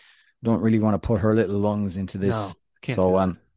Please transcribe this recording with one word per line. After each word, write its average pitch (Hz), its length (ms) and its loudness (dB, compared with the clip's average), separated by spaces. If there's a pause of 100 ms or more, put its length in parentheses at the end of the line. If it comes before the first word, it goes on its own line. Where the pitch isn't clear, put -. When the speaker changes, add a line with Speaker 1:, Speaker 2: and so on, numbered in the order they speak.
(440)
Speaker 1:
Don't 113 180 0
really 113 180 2
wanna 107 200 2
put 107 240 -2
her 110 120 4
little 101 240 0
lungs 104 380 -2
into 95 220 -8
this. 104 180 0
Speaker 2:
No, 101 160 -4 (300)
can't 127 140 -4
Speaker 1:
So, 92 80 2
Speaker 2:
do 92 80 4
that. 95 60 4
Speaker 1:
um, 92 200 0 (180)